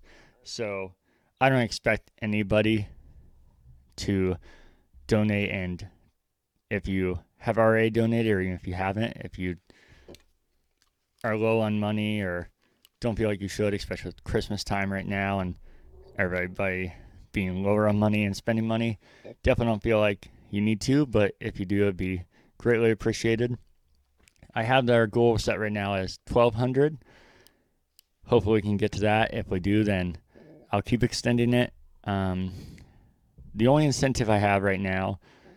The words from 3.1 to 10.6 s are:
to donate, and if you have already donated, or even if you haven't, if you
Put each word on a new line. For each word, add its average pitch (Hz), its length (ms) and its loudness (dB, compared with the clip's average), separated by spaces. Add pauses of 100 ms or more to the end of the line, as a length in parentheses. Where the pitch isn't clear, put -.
to 92 420 0 (680)
donate, 104 460 0
and 92 360 -6 (840)
if 101 160 -2
you 92 320 -2 (180)
have 110 200 -2
already 113 320 4
donated, 113 420 0
or 95 100 0
even 92 140 -2
if - 100 -12
you 90 80 -6
haven't, 95 440 -4
if - 200 -14
you 90 200 -4 (1700)